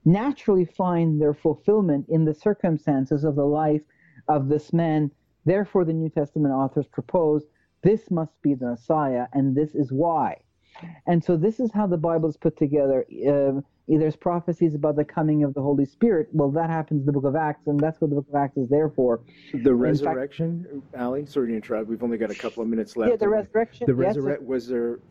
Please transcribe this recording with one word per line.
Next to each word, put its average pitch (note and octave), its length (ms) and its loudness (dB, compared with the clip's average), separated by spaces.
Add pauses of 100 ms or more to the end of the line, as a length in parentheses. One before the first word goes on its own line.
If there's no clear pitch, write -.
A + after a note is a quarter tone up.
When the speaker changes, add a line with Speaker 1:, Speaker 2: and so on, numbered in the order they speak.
Speaker 1:
naturally G3+ 580 2
find E3+ 580 0
their D3 120 2
fulfillment E3 760 0
in D#3+ 160 2
the D#3 100 0
circumstances D3+ 920 0
of D3 100 0
the C#3+ 80 0
life D3+ 380 2 (480)
of C#3 180 2
this D3 240 -2
man. D#3 400 0 (320)
Therefore, F#3+ 400 2
the D#3+ 80 0
New D#3+ 180 -2
Testament D3 440 -2
authors C3+ 340 -2
propose, D3+ 580 0 (360)
"This G#3+ 280 2
must D#3+ 320 -4
be C#3+ 120 2
the B2+ 140 -4
Messiah, A#2+ 680 -2
and C3+ 200 2
this D3+ 220 -2
is C3+ 160 -2
why." C#3+ 460 -2 (680)
And E3+ 160 2
so F3+ 140 2
this G3+ 240 0
is A#3+ 140 -2
how G#3 140 0
the F3 100 0
Bible D#3+ 320 0
is - 80 -8
put - 180 -2
together. C#3 500 0 (220)
Uh, C#3 320 2 (300)
there's D#3 260 2
prophecies E3+ 600 -2
about D3 200 0
the D3+ 80 0
coming D3+ 400 0
of C#3 100 0
the C#3+ 80 -4
Holy C#3 240 2
Spirit. G3 460 0
Well, C#3+ 200 2
that E3 180 0
happens D#3 320 -2
in C3+ 40 -6
the D3 80 2
book C#3 120 -2
of C3+ 100 0
Acts, D3+ 320 -4
and C#3+ 120 0
that's D#3 200 -2
what D#3 100 0
the C#3+ 80 -2
book C3+ 120 -6
of C#3+ 60 -8
Acts C#3 220 -2
is B2 120 -4
there D3 200 2
for. B2 320 0 (300)
Speaker 2:
The C#3 60 -6
Speaker 1:
In A#2 60 -6
fact B2 160 4
Speaker 2:
resurrection, D3 1040 -4 (140)
Ali, C3 280 -4
sorry C3 240 -2
to A2+ 60 -2
interrupt. G#2+ 320 -4
We've A2+ 160 -6
only A#2 140 -2
got G#2+ 140 -2
a G2 40 -8
couple A2+ 280 -8
of A2+ 60 -2
minutes A2 260 -4
left. A3+ 160 2
Speaker 1:
Yeah, A3+ 60 2
the G#3 120 0
resurrection, A3 580 -2
Speaker 2:
The B2 140 2
Speaker 1:
yes. G3+ 140 0
Speaker 2:
resurre-, C#3 300 -4
was B2 220 -4
there A#2+ 320 -4 (120)